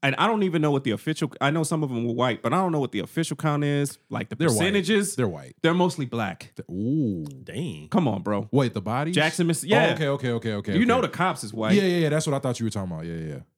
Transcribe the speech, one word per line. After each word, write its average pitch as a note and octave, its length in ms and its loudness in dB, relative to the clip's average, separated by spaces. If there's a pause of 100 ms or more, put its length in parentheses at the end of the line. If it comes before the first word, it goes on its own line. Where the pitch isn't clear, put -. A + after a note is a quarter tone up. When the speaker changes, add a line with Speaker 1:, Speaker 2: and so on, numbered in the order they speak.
Speaker 1:
and C3+ 140 2
I E3 100 4
don't A3 160 2
even E3 200 2
know D3+ 100 4
what C#3 100 0
the C3 100 0
official, D3+ 380 -2 (100)
I C#3 100 4
know D#3+ 120 0
some D#3 220 0
of C3+ 60 -4
them A#2 160 -2
were A#2 80 -2
white, A#2+ 280 0
but A#2 100 0
I D#3 40 2
don't F#3 160 0
know D#3 80 0
what B2+ 100 -2
the G#2 100 -4
official D3+ 360 -4
count D3 260 0
is. C#3+ 360 -2 (100)
Like A2+ 220 -8
the - 60 -8
Speaker 2:
They're D#3+ 120 2
white. A2+ 100 4
Speaker 1:
percentages. G3+ 560 2
Speaker 2:
They're A#2+ 140 0
white. C#2+ 340 -10
Speaker 1:
They're E3 120 4
mostly F3+ 320 2
black. A2 500 -6
Speaker 2:
Th-, - 120 -12
ooh. G#2 580 -2 (180)
Speaker 3:
Dang. C3 440 -8
Speaker 1:
Come E3+ 200 2
on, G2 140 -2
bro. G#2 280 -4
Speaker 2:
Wait, B2+ 240 2
the A2 60 -4
bodies? C3 340 -4
Speaker 1:
Jackson, D#3+ 320 2
Miss-, E3 160 0
Speaker 2:
Oh, - 60 -10
Speaker 1:
yeah. G#3 240 4
Speaker 2:
okay, D3+ 160 0
okay, B2+ 240 0
okay, A2 440 -2
Speaker 1:
You A3 100 4
know A#3+ 120 4
Speaker 2:
okay. A3 80 0
Speaker 1:
the - 60 -4
cops E3+ 320 -2
is G#2 80 -10
white. A2+ 240 2
Speaker 2:
Yeah, G3+ 60 6
yeah, F3+ 160 4
yeah. D#3+ 100 4
That's D3+ 180 0
what D3+ 80 0
I C#3 60 0
thought B2+ 180 -2
you A2+ 80 -2
were A2 40 0
talking G2 200 -4
about. D#2+ 140 -8
Yeah, E2 100 -6
yeah, D#2+ 200 -6
yeah. - 60 -12 (180)